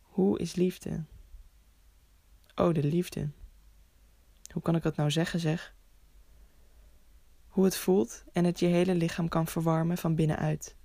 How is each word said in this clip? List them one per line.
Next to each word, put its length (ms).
Hoe 380
is 160
liefde? 480
Oh, 180
de 100
liefde. 460
Hoe 80
kan 140
ik 80
dat 120
nou 160
zeggen, 280
zeg? 360
Hoe 160
het 120
voelt 560
en 140
het 140
je 80
hele 280
lichaam 340
kan 180
verwarmen 500
van 180
binnenuit. 680